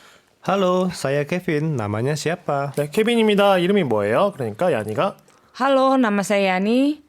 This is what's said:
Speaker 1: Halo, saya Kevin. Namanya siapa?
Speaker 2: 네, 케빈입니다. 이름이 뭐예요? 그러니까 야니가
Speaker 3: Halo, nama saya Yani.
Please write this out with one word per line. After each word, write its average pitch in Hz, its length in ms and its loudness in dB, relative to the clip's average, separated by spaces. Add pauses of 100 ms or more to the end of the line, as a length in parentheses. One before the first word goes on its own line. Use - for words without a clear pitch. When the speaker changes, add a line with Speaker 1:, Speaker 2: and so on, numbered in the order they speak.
(480)
Speaker 1:
Halo, 185 440 0
saya 143 340 -2
Kevin. 160 520 -2
Namanya 110 360 -2
siapa? 147 600 -4
Speaker 2:
네, 147 140 -4
케빈입니다. 214 680 2
이름이 185 240 2
뭐예요? 117 520 0
그러니까 131 380 -2
야니가 113 420 -2 (440)
Speaker 3:
Halo, 269 380 2
nama 208 260 2
saya 190 360 0
Yani. 254 500 0